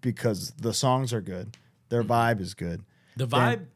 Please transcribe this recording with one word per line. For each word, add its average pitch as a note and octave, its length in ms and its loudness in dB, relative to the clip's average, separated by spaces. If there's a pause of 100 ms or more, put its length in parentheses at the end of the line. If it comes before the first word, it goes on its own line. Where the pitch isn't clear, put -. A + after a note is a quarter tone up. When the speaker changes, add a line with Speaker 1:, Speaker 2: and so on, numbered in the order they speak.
Speaker 1:
because A#2+ 500 -2
the A2+ 240 -4
songs C3 360 2
are A#2 100 -2
good. F#2 360 -10 (320)
Their A#2+ 140 2
Speaker 2:
Mm-hmm. G#2+ 80 0
Speaker 1:
vibe A#2 300 4
is F2+ 120 -6
good. F2 300 -8 (320)
Speaker 2:
The B2 80 -2
Speaker 1:
And A#2+ 80 -4
Speaker 2:
vibe D#3+ 340 2 (100)